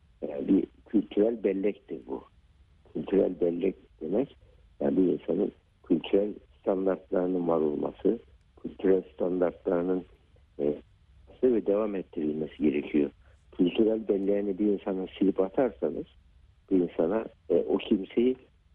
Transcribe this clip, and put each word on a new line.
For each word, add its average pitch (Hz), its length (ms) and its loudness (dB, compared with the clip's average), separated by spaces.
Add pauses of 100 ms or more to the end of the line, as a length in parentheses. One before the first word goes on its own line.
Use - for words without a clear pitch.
(220)
e, - 260 -8
bir 95 180 4 (220)
kültürel 107 560 0
bellektir 95 640 -2
bu. - 180 -10 (680)
Kültürel 92 480 0
bellek 87 340 0 (260)
demek, 95 360 -2 (440)
yani 71 160 0
bir 90 160 4
insanın 85 400 -2 (360)
kültürel 98 440 0 (280)
standartlarının 92 880 -2
var 82 120 2
olması, 76 580 -2 (440)
kültürel 95 400 0 (120)
standartlarının, 90 920 -2 (540)
e, 73 160 0 (680)
ve 120 240 2
devam 104 280 0
ettirilmesi 78 680 -6
gerekiyor. 71 480 0 (460)
Kültürel 110 520 2
belleğini 101 500 0
bir 104 80 2
insanın 95 420 -2 (100)
silip 95 220 2
atarsanız, 110 680 -2 (640)
bir 98 60 4
insana, 87 480 0 (260)
e, 87 40 2
o - 240 2
kimseyi 117 580 0 (380)